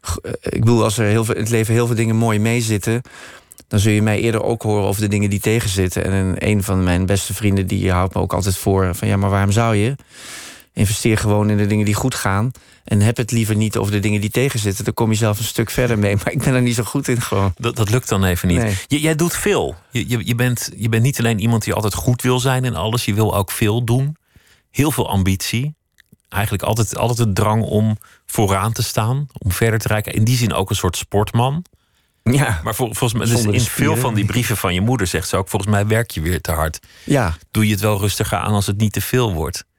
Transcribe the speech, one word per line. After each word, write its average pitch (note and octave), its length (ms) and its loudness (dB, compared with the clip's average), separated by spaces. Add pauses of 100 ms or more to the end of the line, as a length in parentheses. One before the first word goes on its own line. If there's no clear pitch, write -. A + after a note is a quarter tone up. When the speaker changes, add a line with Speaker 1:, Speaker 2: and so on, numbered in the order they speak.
Speaker 1:
g-, - 160 -6
eh, - 140 -10 (100)
ik - 180 -4
bedoel, A2+ 240 4
als A2 140 0
er A2+ 80 0
heel A2 200 2
veel, A2+ 100 -2
in - 60 -4
het A2 80 -4
leven A2+ 240 0
heel A#2+ 140 2
veel A#2 80 0
dingen A2+ 200 0
mooi A2+ 240 2
meezitten, A2+ 640 0 (640)
dan G#2 120 2
zul G#2+ 120 4
je G#2 100 4
mij G#2+ 180 2
eerder A2+ 240 0
ook A2+ 180 -2
horen G#2 260 0
over G2 140 -2
de G#2+ 60 0
dingen G2+ 220 2
die G2 100 0
tegenzitten. G2 640 0
En F#2+ 100 -2
een, F#2+ 360 0
een G#2 140 2
van F#2 200 0
mijn F2+ 220 2
beste G2 280 -2
vrienden, F#2+ 340 0
die F#2+ 240 0
houdt F2+ 220 0
me F#2 80 -2
ook F#2 120 -2
altijd G2 240 0
voor F#2+ 380 0
van, G#2+ 120 -4
"Ja, G2+ 100 2
maar G2 120 2
waarom G2+ 220 2
zou A2+ 240 2
je? A2 200 0 (760)
Investeer G#2+ 440 0
gewoon G#2 320 2
in G#2 80 2
de G#2 100 2
dingen G#2 180 2
die G#2 80 2
goed B2 220 -2
gaan G#2+ 360 0 (320)
en G2+ 180 0
heb A2+ 160 2
het A#2 140 -4
liever A2 240 0
niet A2 220 0
over G2+ 140 -2
de G#2 80 0
dingen G#2 220 0
die G#2+ 80 -2
tegenzitten. A2 560 -2
Dan G2 80 -2
kom A2 180 0
je A2 60 2
zelf G#2+ 220 0
een A#2 60 -4
stuk - 240 -2
verder A#2 300 0
mee." G2+ 180 2
<laughs> - 60 2
Maar - 100 -2
ik B2+ 100 -2
ben C3+ 100 2
er B2+ 80 4
niet A#2+ 140 2
zo A#2 80 -2
goed C#3 240 -4
in D#3 140 0
gewoon. G2 360 0
Speaker 2:
Dat, A#2+ 180 -4
dat G#2 140 0
lukt B2+ 200 0
dan G2 140 2
even F#2 240 0
niet. F2 100 4
Speaker 1:
Nee. G#2 200 0 (100)
Speaker 2:
J-, D3 80 0
jij D#3 200 2
doet E3 200 0
veel. A#2+ 400 0 (140)
Je, A#2+ 200 -4
je, A#2 180 -2
je A#2 80 0
bent, B2 420 -2
je G#2+ 120 -2
bent A2+ 140 2
niet C3+ 160 0
alleen A#2 200 0
iemand A2+ 240 2
die G2 100 -2
altijd G#2 200 0
goed A#2+ 280 0
wil B2+ 180 2
zijn B2+ 260 0
in A#2+ 100 -2
alles. A2 300 -2
Je G#2 80 0
wil G#2+ 220 2
ook G2 160 0
veel A#2 320 0
doen. C3+ 320 0 (560)
Heel D3 200 0
veel - 180 -4
ambitie. G2 680 0 (540)
Eigenlijk G2+ 340 -2
altijd, A2 340 -2
altijd A#2 300 0
een G2 60 0
drang G#2+ 300 2
om G#2+ 340 2 (280)
vooraan G2 460 0
te A2 120 -2
staan. B2 440 -2 (100)
Om - 140 -2
verder A2+ 280 2
te - 80 -4
reiken. G#2+ 260 -2
In A2 100 2
die B2 140 2
zin A#2 160 0
ook F#2+ 160 -2
een A2 60 0
soort F#2 220 -2
sportman. A#2+ 680 0 (580)
Speaker 1:
Ja. A#2+ 400 2
Speaker 2:
Maar A2 120 -4
vol-, A#2 180 -2
volgens A#2+ 200 0
mij, A2+ 120 -2
dus A2+ 80 2
Speaker 1:
Zonder A2 200 2
Speaker 2:
in - 60 2
Speaker 1:
de B2 60 2
Speaker 2:
veel - 80 -6 (100)
Speaker 1:
spieren. D3+ 180 2
Speaker 2:
van B2+ 120 0
die G#2 120 0
brieven A#2 320 -2
van F#2 160 -2
je F2+ 80 0
moeder A2 260 0
zegt - 220 -4
ze - 80 -2
ook, G2 120 -4
"Volgens G2+ 220 -2
mij G#2 160 2
werk A2 240 0
je D#2+ 100 -6
weer E2+ 200 -2
te - 100 -4
hard." D#2+ 280 -2 (240)
Speaker 1:
Ja. G#2+ 340 0 (140)
Speaker 2:
Doe A2 140 2
je G#2+ 60 2
het G2 100 0
wel G#2+ 180 0
rustiger G#2 380 -2
aan G#2 160 0
als G2+ 140 2
het G2+ 100 -2
niet G#2+ 160 2
te - 80 -2
veel A#2+ 320 0
wordt? D#2 320 -4 (140)